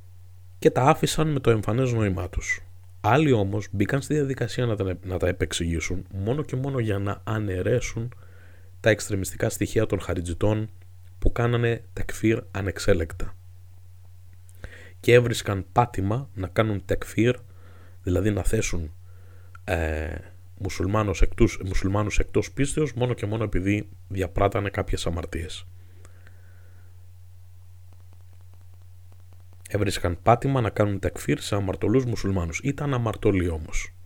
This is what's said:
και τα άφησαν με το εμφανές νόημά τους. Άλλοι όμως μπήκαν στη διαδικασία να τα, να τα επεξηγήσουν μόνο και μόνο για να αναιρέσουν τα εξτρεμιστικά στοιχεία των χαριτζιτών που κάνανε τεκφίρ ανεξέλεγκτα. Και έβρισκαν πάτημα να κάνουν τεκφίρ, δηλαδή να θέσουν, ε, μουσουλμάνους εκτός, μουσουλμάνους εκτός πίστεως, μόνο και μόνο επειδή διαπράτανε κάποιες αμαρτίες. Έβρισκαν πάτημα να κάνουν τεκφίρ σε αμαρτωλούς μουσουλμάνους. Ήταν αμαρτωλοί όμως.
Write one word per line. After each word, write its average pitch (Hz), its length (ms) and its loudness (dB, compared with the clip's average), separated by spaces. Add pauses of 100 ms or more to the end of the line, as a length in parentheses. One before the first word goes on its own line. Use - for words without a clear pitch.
(600)
και 151 100 6
τα 139 120 0
άφησαν 156 500 2
με 143 80 0
το 120 100 2
εμφανές 117 440 2
νόημά 95 360 0
τους. - 340 -4 (380)
Άλλοι 135 300 6
όμως 104 400 2
μπήκαν 101 300 0
στη - 120 -4
διαδικασία 135 520 0
να 113 100 0
τα, 95 280 -2
να 92 140 -2
τα 87 100 2
επεξηγήσουν 87 840 -2
μόνο 110 300 0
και 131 120 -6
μόνο 135 240 -2
για 107 200 0
να 98 240 -2
αναιρέσουν 107 920 -2 (680)
τα 113 100 4
εξτρεμιστικά 104 600 0
στοιχεία 110 360 0
των 98 140 0
χαριτζιτών 90 680 0 (500)
που - 120 6
κάνανε 120 520 2 (100)
τεκφίρ - 580 2
ανεξέλεγκτα. 95 840 2 (1600)
Και - 140 6
έβρισκαν 113 580 4
πάτημα 117 600 0
να 92 140 -6
κάνουν 107 380 0
τεκφίρ, 113 500 2 (680)
δηλαδή 92 280 2
να 101 120 0
θέσουν, 85 500 0 (680)
ε, 80 520 0 (420)
μουσουλμάνους 98 640 0
εκτός, - 440 6
μουσουλμάνους 98 540 2
εκτός - 320 4
πίστεως, 139 420 0
μόνο 123 200 0
και 113 120 -6
μόνο 110 180 -2
επειδή 98 460 0 (180)
διαπράτανε 98 600 2
κάποιες - 360 -2
αμαρτίες. 82 600 -6 (4000)
Έβρισκαν 95 500 0
πάτημα 131 400 4
να 104 80 2
κάνουν 104 300 2
τεκφίρ 143 400 -2
σε - 160 -4
αμαρτωλούς 101 500 0
μουσουλμάνους. 98 580 0
Ήταν 139 300 -2
αμαρτωλοί 107 540 2
όμως. - 460 -4 (120)